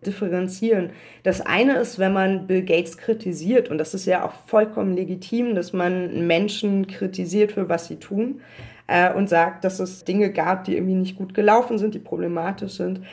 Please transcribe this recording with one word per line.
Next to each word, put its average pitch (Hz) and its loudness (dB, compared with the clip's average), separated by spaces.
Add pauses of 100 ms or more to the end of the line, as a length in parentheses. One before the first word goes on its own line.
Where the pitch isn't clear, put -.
differenzieren. 185 -2 (340)
Das - 2
eine 240 4
ist, 226 -2
wenn 190 4
man 190 2
Bill 185 2
Gates 175 0
kritisiert, 220 0
und 156 -2
das 156 -4
ist 185 -8
ja 185 2
auch - -6 (140)
vollkommen 214 2
legitim, 185 -2
dass 175 -2
man 180 -2
Menschen 196 2
kritisiert 190 0
für 185 -2
was 170 -2
sie 160 -12
tun, 220 -4 (460)
äh, 180 4
und 202 0
sagt, 170 2
dass 185 -2
es 185 -8
Dinge 196 0
gab, 185 0
die 196 -2
irgendwie 185 0
nicht 185 -2
gut 190 -10
gelaufen 220 4
sind, 214 -2
die - -12
problematisch 175 -6
sind. 185 -6 (120)